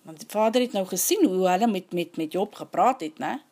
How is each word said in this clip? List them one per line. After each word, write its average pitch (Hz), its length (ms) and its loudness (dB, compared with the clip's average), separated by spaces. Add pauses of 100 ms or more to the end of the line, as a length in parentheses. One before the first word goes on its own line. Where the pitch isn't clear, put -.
want 160 180 -20
die - 100 -18
Vader 226 360 2
het 240 80 -10
nou 190 160 -2
gesien 330 360 2
hoe 185 220 2
hulle 185 200 4
met, 190 260 -2
met, 170 240 -4
met 156 160 -4
Job 180 220 -2
gepraat 202 500 0
het, 156 160 -12
né? 196 180 -6 (120)